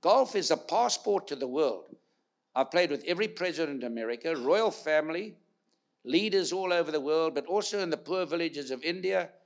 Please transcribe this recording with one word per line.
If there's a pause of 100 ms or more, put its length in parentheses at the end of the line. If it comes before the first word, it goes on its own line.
Golf
is
a
passport
to
the
world. (580)
I've
played
with
every
president
in
America,
royal
family, (680)
leaders
all
over
the
world,
but
also
in
the
poor
villages
of
India (160)